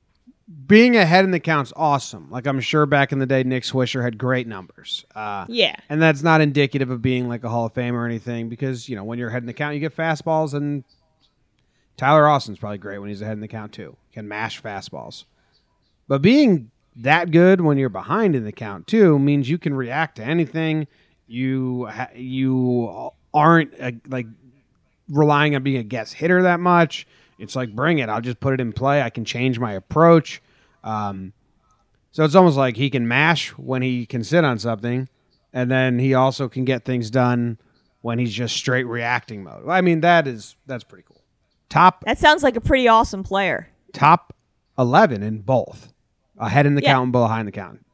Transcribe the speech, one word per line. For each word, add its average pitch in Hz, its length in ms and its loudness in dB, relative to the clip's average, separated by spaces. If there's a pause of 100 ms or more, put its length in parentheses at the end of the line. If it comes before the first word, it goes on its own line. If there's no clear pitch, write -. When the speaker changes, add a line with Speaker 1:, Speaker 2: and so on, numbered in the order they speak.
(640)
Speaker 1:
being 233 300 8
ahead 185 300 4
in 190 60 0
the 175 80 0
count's 143 360 -2
awesome. 135 560 -4
Like, 123 160 -8
I'm 135 140 -2
sure 151 240 2
back 139 260 2
in 135 80 -2
the 131 60 0
day, 131 180 0
Nick 127 200 -2
Swisher 127 380 -2
had 120 160 -4
great 127 300 -2
numbers. - 580 -14 (100)
Uh, 101 340 -8
Speaker 2:
Yeah. 220 260 -2 (140)
Speaker 1:
and 151 120 -2
that's 151 220 2
not 160 180 4
indicative 139 480 0
of 123 120 -6
being, 127 260 -2
like, 120 160 -8
a 117 60 -8
Hall 117 160 -4
of 110 80 -8
Fame 120 220 -6
or 120 100 -4
anything 117 440 -8
because, 123 400 -8
you 123 60 -8
know, 98 80 -10
when 117 160 -10
you're 120 100 -8
ahead 123 140 -8
in 117 40 -12
the 117 60 -12
count, 147 220 -8
you 147 60 -8
get 156 140 -8
fastballs, 160 580 -4
and 143 320 -6 (1120)
Tyler 147 300 4
Austin's 135 320 -2
probably 104 180 -10
great 101 220 -14
when 101 100 -12
he's 101 120 -12
ahead 107 120 -8
in 107 80 -10
the 107 60 -12
count, 107 260 -14
too. 85 240 -18 (160)
Can 107 140 -14
mash 107 340 -8
fastballs. 95 640 -14 (840)
But 135 140 0
being 202 500 4 (240)
that 156 360 0
good 180 300 6
when 151 160 2
you're 135 120 -2
behind 147 460 -2
in 113 100 -4
the 107 80 -10
count, 101 340 -12
too, 185 320 4
means 143 300 0
you 170 80 -2
can 151 160 -4
react 135 440 -6
to 113 60 -14
anything. 156 640 -2 (400)
You 127 600 -4
ha-, 110 280 -10
you 123 960 -2 (220)
aren't, 151 480 4
uh, 127 100 -6 (160)
like, 127 200 -8 (840)
relying 147 460 2
on 131 80 -4
being 135 140 0
a 120 60 -6
guest 110 300 -10
hitter 180 300 2
that 175 180 2
much. 175 440 2 (340)
It's 104 160 -16
like, 120 200 -6
"Bring 151 240 0
it. 117 100 -4
I'll 107 120 -4
just 120 180 -8
put 135 160 -2
it 127 40 -4
in 117 140 -6
play. 139 300 0
I 117 80 -6
can 117 140 -8
change 120 340 -2
my 113 140 -4
approach." 160 680 2 (420)
Um, 101 500 -8 (760)
so 156 120 0
it's 147 100 2
almost 175 240 6
like 127 200 0
he 135 120 0
can 120 180 -2
mash 147 440 2
when 131 320 -6
he 123 240 -4
can 120 160 -6
sit 165 200 2
on 127 140 0
something, 120 500 -4 (460)
and 127 160 -2
then 127 300 0
he 131 160 2
also 131 340 0
can 131 160 -6
get 127 180 -2
things 123 280 -4
done 123 480 0 (420)
when 117 160 -4
he's 120 160 -2
just 113 220 -6
straight 127 300 -2
reacting 117 580 -6
mode. 65 260 -14
I 185 120 2
mean, 170 200 2
that 170 260 4
is, 113 280 -12 (100)
that's 127 180 -12
pretty 92 240 -20
cool. - 140 -20 (480)
Top 180 360 4
Speaker 2:
That 214 120 -2
sounds 311 240 4
like 254 140 0
a 233 60 -4
pretty 254 260 2
awesome 220 360 2
player. 185 460 -4 (240)
Speaker 1:
top 160 400 2 (460)
eleven 127 420 4
in 107 200 -6
both. - 520 -4 (460)
Ahead 123 260 2
in 143 100 2
the 139 60 0
Speaker 2:
Yeah. 143 120 2
Speaker 1:
count 127 100 2
and 127 80 -2
behind 113 360 0
the 98 40 -10
count. 92 420 -16